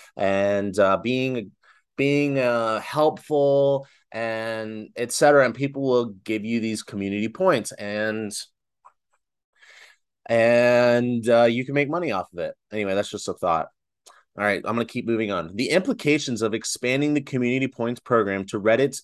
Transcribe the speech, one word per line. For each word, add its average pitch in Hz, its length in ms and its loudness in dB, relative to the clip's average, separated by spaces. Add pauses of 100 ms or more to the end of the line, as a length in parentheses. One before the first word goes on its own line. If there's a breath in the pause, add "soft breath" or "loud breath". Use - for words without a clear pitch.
(160 loud breath)
and, 98 640 0
uh, 98 240 4
being, 127 480 -4 (460 soft breath)
being, 143 420 2
uh, 117 400 0
helpful 139 1040 2 (280 soft breath)
and 110 840 -6
et 120 160 -4
cetera. 147 320 6
And 117 100 0
people 139 280 -4
will 123 240 2
give 104 400 -6
you 113 160 -2
these 110 220 -4
community 101 440 -4
points, 165 460 0
and, 107 580 -6 (1900 soft breath)
and, 120 1040 4
uh, 117 160 6
you 120 220 2
can 139 100 -6
make 143 140 0
money 160 240 -4
off 92 180 -6
of 87 80 -14
it. 78 160 -6 (160)
Anyway, 101 240 -2
that's 101 160 -2
just - 160 -10
a 95 60 -6
thought. 82 340 -2 (680 soft breath)
All 101 80 -2
right, 101 180 0
I'm 107 120 -4
gonna 117 100 -2
keep 117 200 -8
moving 110 280 -2
on. 85 220 -6
The 120 160 -4
implications 147 680 0
of 110 120 -2
expanding 131 600 -2
the 147 60 0
community 131 480 -2
points 120 320 -6
program 98 460 0
to 101 160 -6
Reddit's 123 420 2